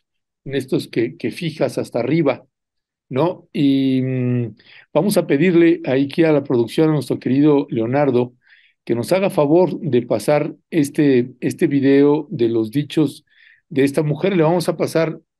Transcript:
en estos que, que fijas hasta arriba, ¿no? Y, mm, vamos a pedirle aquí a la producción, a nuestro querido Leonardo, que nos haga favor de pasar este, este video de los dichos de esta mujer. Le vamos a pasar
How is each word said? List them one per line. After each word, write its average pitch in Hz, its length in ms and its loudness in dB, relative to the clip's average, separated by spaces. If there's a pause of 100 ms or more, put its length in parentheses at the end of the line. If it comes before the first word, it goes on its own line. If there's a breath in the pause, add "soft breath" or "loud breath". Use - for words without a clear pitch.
(460)
en 139 100 -6
estos 139 320 -4
que, 131 300 -4
que 117 140 -6
fijas 151 460 -6
hasta - 220 -6
arriba, 139 460 -2 (640)
¿no? 151 440 -4
Y, 135 480 0
mm, 123 540 -2 (380 soft breath)
vamos 190 240 0
a 175 100 0
pedirle 170 580 4
aquí 139 380 0
a 160 80 4
la 143 120 2
producción, 139 460 0
a 156 40 2
nuestro 139 260 -2
querido 139 500 2
Leonardo, 123 640 0 (500 soft breath)
que 117 120 -4
nos 117 160 -4
haga 190 180 0
favor 160 500 2
de 123 240 0
pasar 147 520 -2 (140)
este, 139 680 0
este 156 280 -2
video 143 640 2
de 117 180 0
los 113 220 -2
dichos 147 540 -4 (440 soft breath)
de 135 140 0
esta 139 200 0
mujer. 151 340 -2
Le 160 60 4
vamos 170 260 0
a 165 80 -4
pasar 160 420 -2 (200)